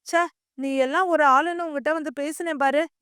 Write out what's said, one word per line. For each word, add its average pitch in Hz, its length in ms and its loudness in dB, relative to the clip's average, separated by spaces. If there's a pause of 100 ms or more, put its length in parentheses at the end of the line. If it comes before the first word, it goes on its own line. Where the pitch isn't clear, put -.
"ச்சே, 339 160 2 (360)
நீ 269 200 -4
எல்லாம் 311 320 0
ஒரு 302 180 4
ஆளுன்னு 339 380 2
உன்கிட்ட 294 260 -6
வந்து 311 220 -4
பேசினேன் 302 480 -4
பாரு, 277 200 2 (200)